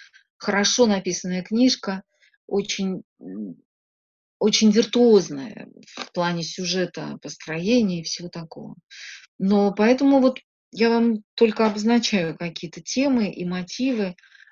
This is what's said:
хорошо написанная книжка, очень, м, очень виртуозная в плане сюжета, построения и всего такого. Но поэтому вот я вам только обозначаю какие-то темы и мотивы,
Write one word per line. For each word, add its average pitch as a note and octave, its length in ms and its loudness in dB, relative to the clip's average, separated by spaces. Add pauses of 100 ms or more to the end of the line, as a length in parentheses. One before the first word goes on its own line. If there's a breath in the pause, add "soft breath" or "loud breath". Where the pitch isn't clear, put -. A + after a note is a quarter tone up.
(380 soft breath)
хорошо G3+ 480 0
написанная F#3 560 -2
книжка, A3 600 0 (460)
очень, G3 540 -4 (180)
м, F#2+ 360 -12 (840)
очень G#3+ 300 4
виртуозная G3 1000 2 (180)
в - 260 -16
плане F3 300 -2
сюжета, E3+ 800 -6
построения F3 760 -2
и D#3+ 40 -12
всего F3 240 -10
такого. - 460 -14 (640 loud breath)
Но G3+ 340 2
поэтому C4 480 4
вот B3+ 200 2 (320)
я A3+ 180 2
вам A#3 280 2 (160)
только A3 320 2
обозначаю G#3 680 0
какие-то E3+ 440 -10
темы B3 500 0
и - 140 -8
мотивы, F3+ 720 -4 (360 soft breath)